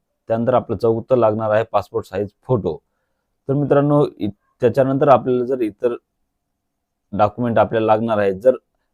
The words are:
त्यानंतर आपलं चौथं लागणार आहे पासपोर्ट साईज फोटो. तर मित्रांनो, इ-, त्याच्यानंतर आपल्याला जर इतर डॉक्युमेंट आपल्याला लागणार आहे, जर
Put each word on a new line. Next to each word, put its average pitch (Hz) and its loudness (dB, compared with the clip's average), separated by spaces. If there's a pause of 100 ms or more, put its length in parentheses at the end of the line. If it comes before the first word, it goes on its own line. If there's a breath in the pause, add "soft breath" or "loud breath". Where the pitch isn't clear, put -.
(280)
त्यानंतर 117 0
आपलं 113 -2
चौथं 117 0
लागणार 110 0
आहे 110 2
पासपोर्ट 107 -4
साईज 98 -6 (140)
फोटो. 92 -2 (720)
तर 135 -2
मित्रांनो, 147 2 (120)
इ-, 104 -4 (320)
त्याच्यानंतर 135 0
आपल्याला 123 2
जर 127 -4
इतर 117 -4 (1160)
डॉक्युमेंट 107 -2
आपल्याला 110 0
लागणार 110 0
आहे, 98 0
जर 127 4 (380)